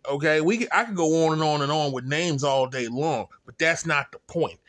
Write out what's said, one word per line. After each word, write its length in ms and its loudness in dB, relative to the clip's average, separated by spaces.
okay? 320 2
We, 320 2
I 120 2
could 120 -6
go 300 2
on 80 2
and 80 0
on 220 2
and 80 0
on 220 0
with 120 -6
names 380 -2
all 240 2
day 200 -4
long, 380 -2
but 100 -20
that's 300 0
not 240 -2
the 160 -20
point. 420 -4